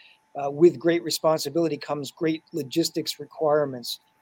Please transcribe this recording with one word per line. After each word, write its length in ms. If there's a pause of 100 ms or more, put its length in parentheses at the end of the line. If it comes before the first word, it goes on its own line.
(420)
uh, 100
"With 260
great 260
responsibility 760
comes 340
great 320 (100)
logistics 680
requirements." 800 (220)